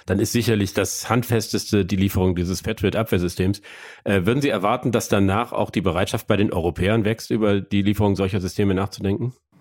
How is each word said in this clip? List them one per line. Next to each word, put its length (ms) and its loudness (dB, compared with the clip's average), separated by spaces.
dann 120 0
ist 140 0
sicherlich 400 0
das 360 -4
Handfesteste 760 0
die 120 -2
Lieferung 380 2
dieses 280 -2
Patriot-Abwehrsystems. 960 0
Äh, 200 2
würden 160 2
Sie 80 2
erwarten, 440 0
dass 160 0
danach 440 2
auch 180 -2
die 120 -2
Bereitschaft 440 -2
bei 100 2
den 160 2
Europäern 520 0
wächst, 260 -4
über 300 2
die 220 0
Lieferung 340 2
solcher 240 -2
Systeme 340 0
nachzudenken? 600 -4